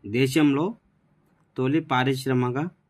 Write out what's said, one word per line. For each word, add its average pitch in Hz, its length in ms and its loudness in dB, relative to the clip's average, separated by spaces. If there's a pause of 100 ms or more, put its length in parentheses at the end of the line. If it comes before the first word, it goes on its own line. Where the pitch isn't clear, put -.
దేశంలో 135 600 2 (920)
తొలి 131 240 0
పారిశ్రామిక 131 760 0 (320)